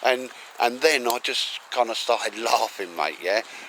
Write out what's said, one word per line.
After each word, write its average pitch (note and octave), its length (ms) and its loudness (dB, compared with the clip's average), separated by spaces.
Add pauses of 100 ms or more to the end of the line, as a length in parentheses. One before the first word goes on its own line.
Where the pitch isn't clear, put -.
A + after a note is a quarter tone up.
And, B2+ 280 2 (300)
and A#2+ 200 2
then C#3+ 280 4
I A#2+ 100 4
just - 420 -4 (100)
kinda A#2 240 2
started G#2+ 440 0
<laughs> A2+ 40 -6
laughing, G#2+ 540 0
mate, D#2 260 -2
yeah? G2 200 0 (260)